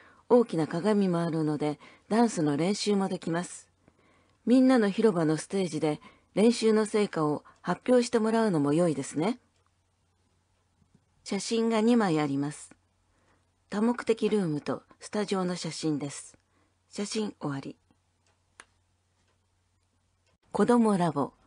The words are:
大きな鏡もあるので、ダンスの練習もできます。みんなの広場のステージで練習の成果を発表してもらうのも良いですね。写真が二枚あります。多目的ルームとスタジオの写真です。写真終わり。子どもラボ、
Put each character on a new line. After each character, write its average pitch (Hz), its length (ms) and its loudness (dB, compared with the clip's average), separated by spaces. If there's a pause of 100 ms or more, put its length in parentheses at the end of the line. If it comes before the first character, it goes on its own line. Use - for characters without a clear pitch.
(280)
大 240 160 6
き 233 140 -4
な 156 100 0
鏡 202 400 0
も 170 140 0
あ 170 100 -2
る 160 140 -2
の 151 120 -2
で、 147 220 -4 (300)
ダ 220 120 2
ン 233 80 4
ス 180 120 -4
の 147 160 0
練 180 180 -2
習 208 220 -2
も 190 100 -2
で 185 100 -6
き - 140 -8
ま 170 140 -4
す。 - 240 -20 (760)
み 247 140 4
ん 262 80 6
な 262 100 6
の 208 120 4
広 208 260 2
場 170 80 0
の 156 140 2
ス - 100 -12
テ 196 160 -2
ー 175 60 -4
ジ 151 100 -8
で 151 220 -2 (340)
練 220 160 6
習 220 220 2
の 214 120 2
成 208 220 0
果 165 160 -4
を 151 220 -2 (160)
発 - 260 -4
表 247 160 6
し 240 60 -6
て 233 100 0
も 220 120 0
ら 226 140 2
う 214 60 0
の 165 80 2
も 143 140 2
良 170 160 2
い 147 60 -2
で 135 80 -6
す - 140 -10
ね。 202 220 -2 (1800)
写 202 160 -6
真 226 300 -2
が 226 120 0
二 233 140 4
枚 190 240 2
あ 151 60 0
り 139 100 -4
ま 143 160 -4
す。 - 220 -20 (960)
多 196 100 -6
目 240 240 0
的 220 240 0
ル 208 120 0
ー 185 80 0
ム 151 120 -4
と - 220 -8 (180)
ス - 120 -20
タ 208 120 -4
ジ 202 120 -4
オ 185 100 -2
の 180 100 -4
写 170 160 -8
真 151 280 -4
で 143 100 -8
す。 - 260 -16 (540)
写 202 160 -8
真 208 340 -6
終 147 120 -6
わ 139 80 -8
り。 - 180 -14 (2750)
子 202 140 0
ど 240 140 4
も 214 180 4
ラ 170 140 0
ボ、 139 200 -4 (160)